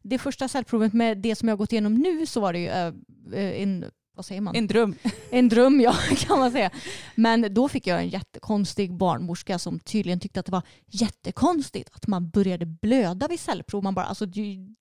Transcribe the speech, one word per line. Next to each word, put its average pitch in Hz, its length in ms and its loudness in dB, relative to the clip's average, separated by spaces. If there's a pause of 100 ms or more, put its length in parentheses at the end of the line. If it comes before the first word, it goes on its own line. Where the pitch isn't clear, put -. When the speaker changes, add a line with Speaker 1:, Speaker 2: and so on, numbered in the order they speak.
Speaker 1:
det 247 160 -4
första 262 300 -4
cellprovet 226 440 0
med 226 260 2
det 220 180 -2
som 226 120 -2
jag 214 100 0
gått 208 140 -4
igenom 214 220 2
nu 320 320 2
så 247 140 -4
var 190 120 2
det 175 60 -4
ju, 175 100 -4
eh, 175 180 -2 (460)
eh, 190 300 -4
en, 190 220 -2 (300)
vad - 120 -14
säger 190 140 -10
man? 196 160 -4
Speaker 2:
En 233 100 0
dröm. 202 280 2 (360)
Speaker 1:
En 247 180 6
dröm, 254 320 8
ja, 240 120 6
<laughs> - 240 2
kan - 220 2
man 254 140 4
säga. 226 180 0 (440)
Men 226 400 4
då 247 140 4
fick 269 180 -6
jag 175 140 2
en 175 80 -4
jättekonstig 190 880 -4
barnmorska 175 640 -2
som 165 200 -6
tydligen 180 420 -2
tyckte - 200 -6
att 175 60 -8
det 185 60 -4
var 180 100 0 (240)
jättekonstigt 233 1080 -2
att - 120 -14
man 180 240 -2
började 185 360 0
blöda 208 640 0
vid 339 120 -6
cellprov. 247 440 -6
Man 196 100 -2
bara, 180 120 -2
alltså, 196 200 -6
det, 202 300 -8 (240)